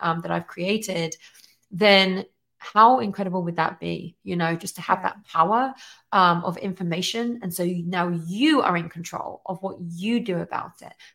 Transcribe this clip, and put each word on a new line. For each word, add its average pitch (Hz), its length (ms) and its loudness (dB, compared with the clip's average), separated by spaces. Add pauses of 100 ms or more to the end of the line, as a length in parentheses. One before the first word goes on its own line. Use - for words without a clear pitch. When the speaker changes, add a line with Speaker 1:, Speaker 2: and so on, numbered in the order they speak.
Speaker 1:
um, 170 200 -2
that 170 100 -8
I've 170 160 -2
created, 185 720 -4 (560)
then 190 520 6 (340)
how 240 420 6
incredible 190 420 -4
would 170 140 -4
that 165 240 -2
be, 170 420 -6
you 185 140 -6
know, 165 180 0
just 175 220 -8
to 180 40 -12
have 185 180 0
Speaker 2:
Yeah. 185 100 -8
Speaker 1:
that - 160 -8
power, 226 500 0 (380)
um, 175 320 4
of 180 140 -4
information. 190 840 -4
And 180 100 -6
so 180 120 -4
you, 175 200 -2
now 175 240 0 (180)
you 254 360 4
are 180 140 2
in 170 120 -4
control - 580 -12
of 180 160 -8
what 190 180 -6
you 180 400 -2
do 190 180 -2
about - 420 -8
it, - 120 -18 (220)